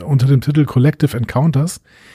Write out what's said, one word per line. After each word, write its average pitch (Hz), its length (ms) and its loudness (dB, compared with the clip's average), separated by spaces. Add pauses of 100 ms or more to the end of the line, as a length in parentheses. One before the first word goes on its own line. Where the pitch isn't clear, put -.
unter 131 220 2
dem 135 160 2
Titel 147 240 0
Collective 139 500 0
Encounters. 139 640 -2 (340)